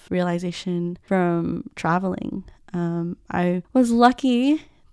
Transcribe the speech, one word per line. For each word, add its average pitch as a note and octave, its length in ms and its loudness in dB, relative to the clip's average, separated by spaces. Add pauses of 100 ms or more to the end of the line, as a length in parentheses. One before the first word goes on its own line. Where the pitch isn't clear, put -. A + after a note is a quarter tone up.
(100)
realization F3 920 -2
from F3 720 -2
traveling. F#3 720 -4 (300)
Um, E3+ 420 -4 (140)
I F3+ 320 0 (100)
was B3 180 4
lucky B3 680 4 (320)